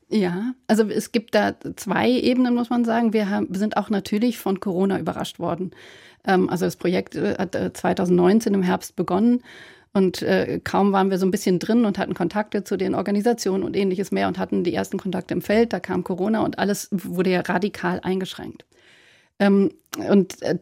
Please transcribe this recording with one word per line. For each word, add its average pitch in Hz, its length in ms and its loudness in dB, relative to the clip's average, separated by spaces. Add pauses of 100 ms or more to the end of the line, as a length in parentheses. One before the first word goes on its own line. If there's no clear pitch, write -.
Ja, 202 440 0 (120)
also 220 200 4
es - 260 -4
gibt 220 240 -2
da 202 180 2 (220)
zwei 202 340 0
Ebenen, 247 460 2
muss 240 160 -2
man 240 120 2
sagen. 226 300 0
Wir 208 160 0
haben, 202 240 -2
sind 202 240 -2
auch 208 140 -2
natürlich 208 480 0
von 190 200 -2
Corona 190 400 0
überrascht 175 380 -6
worden. 175 340 -4 (540)
Ähm, 185 240 2
also 180 160 0
das 175 100 -2
Projekt, - 400 -2
äh, 180 220 -2
hat, 190 180 -4
äh, 185 180 -4
zweitausendneunzehn 185 800 2
im 196 100 2
Herbst 180 320 -2
begonnen 214 460 2 (520)
und, 190 280 2
äh, 185 420 0
kaum 196 280 2
waren 196 200 2
wir 190 60 0
so 190 80 2
ein 190 60 2
bisschen 185 280 2
drin 226 260 2
und 202 120 0
hatten 185 160 -2
Kontakte 202 500 -4
zu 202 120 -4
den 190 200 -2
Organisationen 202 680 0
und - 120 -4
Ähnliches 190 360 0
mehr 196 160 0
und 180 100 -4
hatten 190 260 -2
die 175 100 0
ersten 196 240 -4
Kontakte 185 360 -6
im - 80 -2
Feld. 226 300 2
Da 185 80 -2
kam 185 240 -4
Corona 202 380 -2
und - 180 -2
alles 202 320 -2
wurde 185 380 -2
ja 180 120 2
radikal 180 600 -2
eingeschränkt. - 600 -6 (760)
Ähm, 196 300 6 (380)
und, 190 320 4
äh, 170 200 0